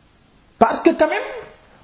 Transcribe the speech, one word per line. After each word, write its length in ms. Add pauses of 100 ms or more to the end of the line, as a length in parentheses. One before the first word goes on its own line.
(580)
Parce 220
que 100
quand 180
même, 100 (640)